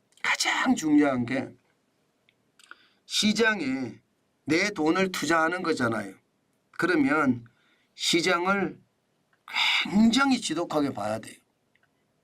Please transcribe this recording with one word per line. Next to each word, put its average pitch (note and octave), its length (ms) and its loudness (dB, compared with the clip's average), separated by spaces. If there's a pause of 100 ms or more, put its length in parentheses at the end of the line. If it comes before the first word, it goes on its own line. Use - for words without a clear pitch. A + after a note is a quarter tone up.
(220)
가장 - 520 0
중요한 D3 520 2
게 C3 240 -6 (1600)
시장에 F3 960 -2 (460)
내 F3+ 240 0
돈을 F#3 420 0
투자하는 E3 500 0
거잖아요. A#2 520 -2 (580)
그러면 C#3+ 720 2 (500)
시장을 F3 840 0 (1040)
굉장히 A3+ 580 4
지독하게 D3+ 540 -2
봐야 G#2+ 240 -4
돼요. - 180 -16 (880)